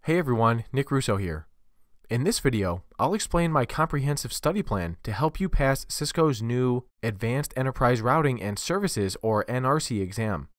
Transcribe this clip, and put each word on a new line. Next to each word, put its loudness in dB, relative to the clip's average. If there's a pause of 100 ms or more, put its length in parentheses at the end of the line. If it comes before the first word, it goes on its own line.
Hey 2
everyone, 2
Nick -2
Russo 2
here. -4 (640)
In 0
this 0
video, 0 (160)
I'll 2
explain 0
my 2
comprehensive -2
study 0
plan -2
to -4
help -2
you -2
pass 2
Cisco's 0
new 0 (180)
Advanced -2
Enterprise 2
Routing 2
and -4
Services, -2
or 2
N -2
R 2
C, -2
exam. -4 (100)